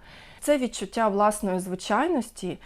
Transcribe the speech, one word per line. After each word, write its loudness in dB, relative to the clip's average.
Це 2
відчуття -2
власної 2
звичайності, -2